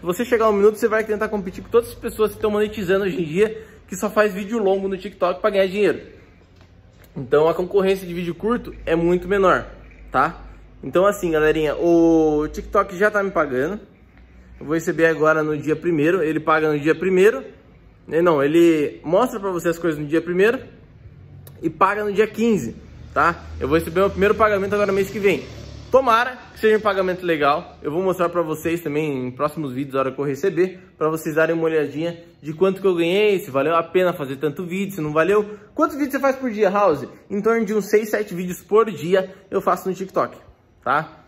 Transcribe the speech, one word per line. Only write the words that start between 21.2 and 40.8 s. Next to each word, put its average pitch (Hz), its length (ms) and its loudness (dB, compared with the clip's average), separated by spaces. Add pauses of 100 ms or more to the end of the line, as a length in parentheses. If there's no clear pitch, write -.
e 165 80 -2
paga 202 340 0
no 208 80 -4
dia 208 140 2
quinze, 208 500 0 (360)
tá? 160 300 0 (160)
Eu 131 100 -4
vou 156 100 2
receber 165 220 -2
meu 196 100 4
primeiro 190 240 2
pagamento 202 400 2
agora 202 180 0
mês 196 160 0
que 226 100 -8
vem. 185 260 2 (460)
Tomara 247 460 2 (160)
que - 60 -20
seja 220 180 4
um 202 40 2
pagamento 190 440 -2
legal. 156 560 0
Eu 147 120 -6
vou 175 100 -2
mostrar 180 260 0
pra 170 140 -2
vocês 160 380 -4
também 143 480 -4
em - 20 -6
próximos 143 420 -6
vídeos, 131 220 -8
a 135 60 0
hora 131 100 0
que 131 80 -12
eu 143 60 -2
receber, 170 560 -2 (180)
pra 156 100 0
vocês 160 280 -4
darem 160 180 2
uma 165 100 -2
olhadinha 160 560 -2 (220)
de 151 100 -10
quanto 190 280 0
que 196 60 0
eu 185 100 2
ganhei, 185 420 2
se - 100 -8
valeu 139 280 0
a 165 60 2
pena 180 300 0
fazer 139 240 -6
tanto 156 280 -4
vídeo, 190 320 -6
se 165 40 -8
não 151 120 -4
valeu. 196 440 2 (160)
Quantos 320 240 0
vídeos 285 180 -4
você 269 60 0
faz 269 140 2
por 269 160 -6
dia, 208 180 2
House? 180 380 2 (240)
Em 202 100 -4
torno 226 240 2
de 196 80 -4
uns 208 140 0
seis, 214 240 2
sete 214 240 -4
vídeos 180 260 -8
por 220 300 2
dia 185 420 0 (160)
eu 196 120 -2
faço 185 280 -2
no 190 60 -2
TikTok, 185 420 -4 (460)